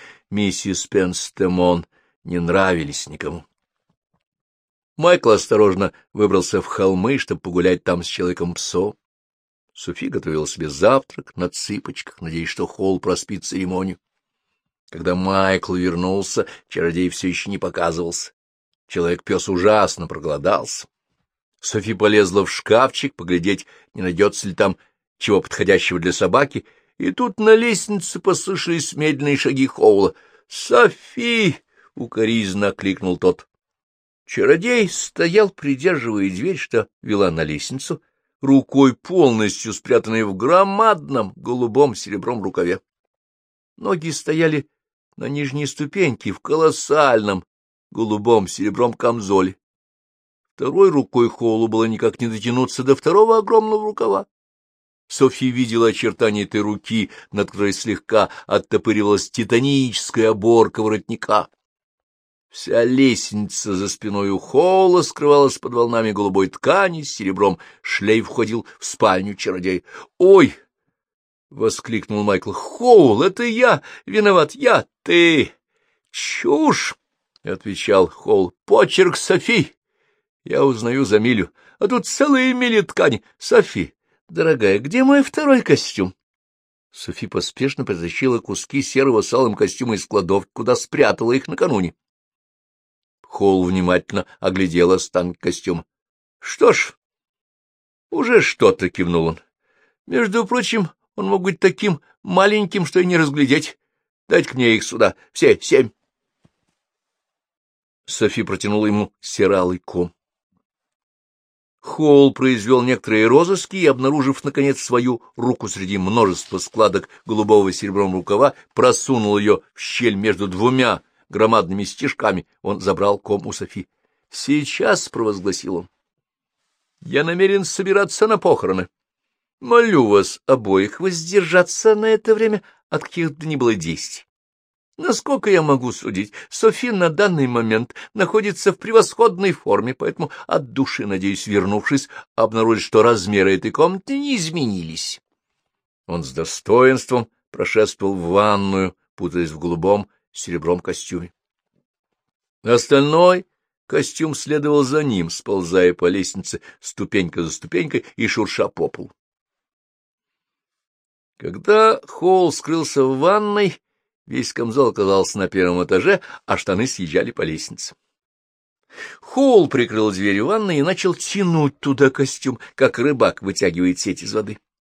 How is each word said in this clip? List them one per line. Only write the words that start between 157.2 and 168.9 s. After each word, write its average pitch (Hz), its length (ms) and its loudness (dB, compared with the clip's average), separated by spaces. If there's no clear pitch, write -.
за 80 80 -6
ступенькой - 540 -6
и 113 120 -2
шурша - 400 -2
по 80 200 -4
полу. - 240 -16
Когда 214 720 0
Холл 185 440 2
скрылся 151 520 -2
в 131 160 0
ванной, 208 600 0
весь 123 280 -6
камзол 120 360 0
оказался 98 480 0
на 95 100 -2
первом 90 360 0
этаже, 120 380 2
а 98 120 -2
штаны 104 300 -2
съезжали 87 440 -4
по - 120 -8
лестнице. 78 520 -10